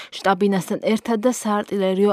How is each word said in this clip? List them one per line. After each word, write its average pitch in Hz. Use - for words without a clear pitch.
შტაბინასთან 196
ერთად 220
და 247
საარტილერიო 202